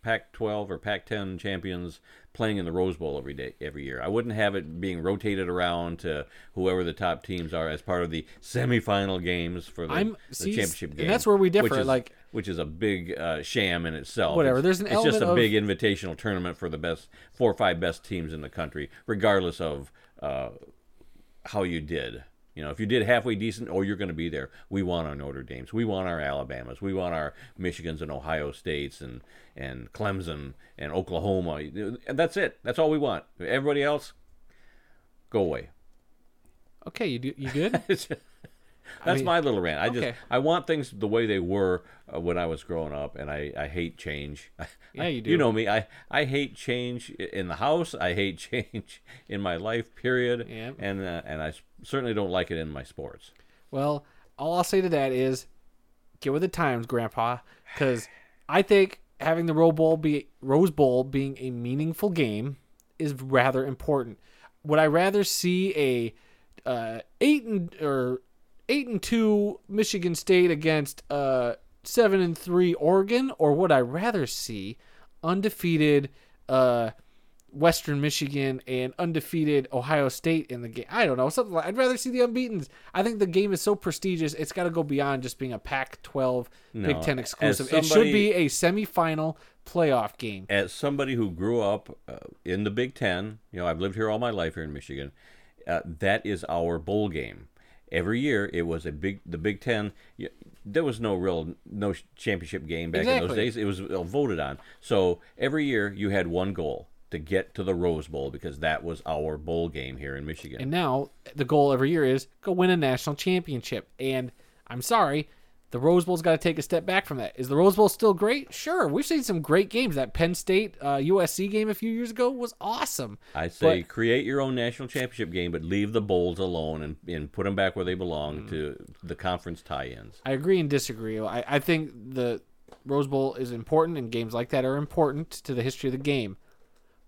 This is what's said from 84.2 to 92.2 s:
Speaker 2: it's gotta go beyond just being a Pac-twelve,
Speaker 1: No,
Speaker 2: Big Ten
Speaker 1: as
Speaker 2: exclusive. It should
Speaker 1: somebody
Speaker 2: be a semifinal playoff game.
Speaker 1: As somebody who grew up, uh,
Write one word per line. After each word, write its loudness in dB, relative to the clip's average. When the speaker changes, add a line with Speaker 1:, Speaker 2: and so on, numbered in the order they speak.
Speaker 2:
it's -6
gotta 0
go 0
beyond 0
just -8
being -6
a -6
Pac-twelve, -2
Speaker 1:
No, -2
Speaker 2:
Big 2
Ten 0
Speaker 1:
as -6
Speaker 2:
exclusive. 0
It -10
should 0
Speaker 1:
somebody 6
Speaker 2:
be 6
a 4
semifinal 0
playoff 2
game. -8
Speaker 1:
As 2
somebody -2
who 0
grew 0
up, -2
uh, -14